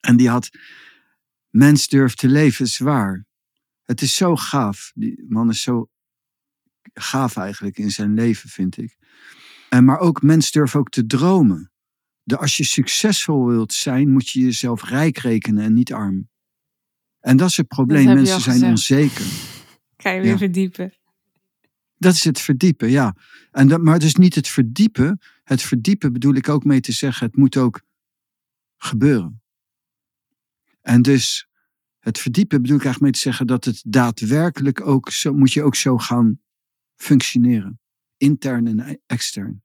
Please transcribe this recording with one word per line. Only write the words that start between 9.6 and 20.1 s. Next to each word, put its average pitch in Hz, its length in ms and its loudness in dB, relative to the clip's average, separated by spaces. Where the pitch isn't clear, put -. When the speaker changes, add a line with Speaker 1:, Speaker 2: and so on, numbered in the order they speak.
Speaker 1:
En, 127 160 4
maar 135 140 4
ook: 165 240 0
"Mens 156 280 4
durft 147 240 0
ook 143 160 -2
te 120 160 -2
dromen." 127 640 2
De, 131 160 -4
als 147 180 -2
je 156 80 -2
succesvol 147 840 -2
wilt 117 260 -2
zijn, 139 400 0
moet 131 180 2
je 127 100 -4
jezelf 120 420 -2
rijk 143 360 -2
rekenen 107 460 -2
en 110 80 0
niet 123 200 2
arm. 101 360 -6
En 127 160 2
dat 180 120 4
is - 80 -2
het 147 120 -2
probleem. 135 380 2
Speaker 2:
Dat 127 100 6
heb 139 100 4
je 127 60 2
Speaker 1:
Mensen - 200 -2
Speaker 2:
al 123 60 2
Speaker 1:
zijn 120 180 2
Speaker 2:
gezegd. 135 440 0
Speaker 1:
onzeker. 98 40 -6
Speaker 2:
Ga - 140 -6